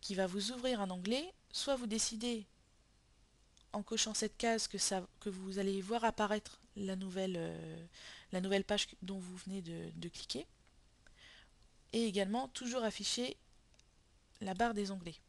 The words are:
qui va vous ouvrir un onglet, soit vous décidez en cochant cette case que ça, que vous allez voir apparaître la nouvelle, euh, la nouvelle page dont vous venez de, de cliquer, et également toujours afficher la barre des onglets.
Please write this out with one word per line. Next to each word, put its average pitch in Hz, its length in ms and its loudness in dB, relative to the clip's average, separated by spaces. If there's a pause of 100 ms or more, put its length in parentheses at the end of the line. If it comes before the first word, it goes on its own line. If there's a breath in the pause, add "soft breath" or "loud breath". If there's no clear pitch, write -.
qui 202 120 -4
va 190 120 4
vous 202 260 0
ouvrir 247 300 2
un 190 80 0
onglet, 226 420 0 (180)
soit - 260 2
vous 240 100 -2
décidez 220 600 0 (1300)
en 214 100 -4
cochant 220 300 0
cette - 240 0
case 226 320 4
que - 80 -6
ça, 185 300 2 (140)
que 208 100 -2
vous 190 280 -4
allez 196 220 2
voir 220 240 0
apparaître 208 560 2 (160)
la 190 200 -2
nouvelle, 190 420 0
euh, 165 480 -6 (460 loud breath)
la 185 100 0
nouvelle 196 220 4
page - 240 2 (120)
dont 190 180 -6
vous 180 180 -8
venez 190 260 -6
de, 165 320 -6
de 165 160 -8
cliquer, - 360 -6 (1500 loud breath)
et 233 100 4
également 208 440 2
toujours 247 360 -2
afficher 220 540 0 (1040)
la 190 100 -2
barre 226 220 4
des 202 160 0
onglets. 180 260 -6 (120)